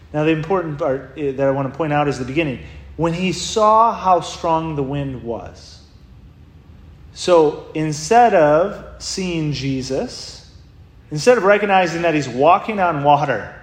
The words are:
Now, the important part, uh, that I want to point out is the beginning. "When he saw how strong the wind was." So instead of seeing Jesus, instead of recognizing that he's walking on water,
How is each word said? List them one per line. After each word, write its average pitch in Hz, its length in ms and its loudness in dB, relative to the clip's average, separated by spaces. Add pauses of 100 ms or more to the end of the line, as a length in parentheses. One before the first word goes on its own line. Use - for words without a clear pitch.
(100)
Now, 151 140 -2
the 156 60 2
important 160 480 -2
part, 135 400 -4
uh, 143 140 -4
that 135 140 -2
I 139 40 2
want 135 200 -2
to 123 60 -14
point 156 160 -2
out 147 160 0
is 123 100 -4
the 127 60 -8
beginning. 131 360 -4 (360)
"When 165 160 -2
he 180 200 -4
saw 220 600 2
how 180 280 2
strong 160 540 -4
the 143 80 -4
wind 135 400 -6
was." 110 580 -12 (1300)
So 160 600 2
instead 160 580 2
of 165 500 2 (180)
seeing 170 520 -4
Jesus, 135 840 -6 (720)
instead 233 280 4
of 185 60 0
recognizing 190 580 2
that 170 120 2
he's 143 140 -2
walking 175 520 2
on 165 220 0
water, 139 600 0